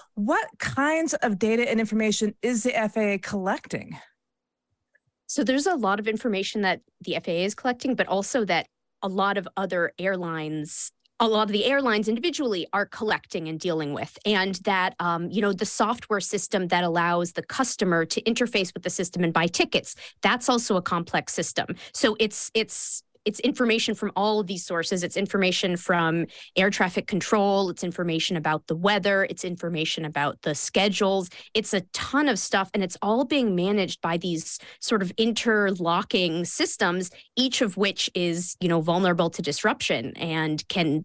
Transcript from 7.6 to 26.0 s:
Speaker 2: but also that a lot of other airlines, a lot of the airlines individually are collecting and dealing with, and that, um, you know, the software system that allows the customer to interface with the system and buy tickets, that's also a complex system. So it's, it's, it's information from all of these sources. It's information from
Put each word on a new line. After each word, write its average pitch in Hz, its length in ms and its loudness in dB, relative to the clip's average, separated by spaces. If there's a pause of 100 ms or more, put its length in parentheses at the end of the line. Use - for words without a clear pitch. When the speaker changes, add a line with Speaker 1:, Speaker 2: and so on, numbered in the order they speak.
Speaker 2:
but 185 120 0
also 202 380 0
that 175 220 0 (340)
a 196 80 -2
lot 196 280 2
of 180 100 -6 (100)
other 180 420 0
airlines, 160 920 -4 (280)
a 233 80 4
lot 214 220 2
of - 20 -2
the 202 140 2
airlines 247 420 2
individually 233 640 -2
are 202 140 0
collecting 180 640 -4
and 160 100 -6
dealing 160 320 -2
with, - 340 -8
and 196 380 2
that, 190 360 2
um, 170 300 0
you 185 120 0
know, 202 100 2
the 196 140 -2
software 214 560 0
system 185 480 -2
that 180 160 2
allows 175 480 2
the - 100 -6
customer 180 640 0
to - 160 -4
interface 226 520 0
with - 100 -10
the 180 60 -2
system 175 360 -2
and 165 80 2
buy 170 140 4
tickets, - 480 -2 (260)
that's 240 260 0
also 240 300 2
a 180 40 2
complex 170 520 -2
system. - 420 -4 (160)
So - 300 2
it's, - 320 -2
it's, - 500 -2 (220)
it's 214 160 -2
information 233 520 2
from 208 220 -4
all 214 240 2
of 196 80 -2
these 180 180 -6
sources. 175 380 -2
It's - 140 -4
information 190 580 0
from 170 520 2 (280)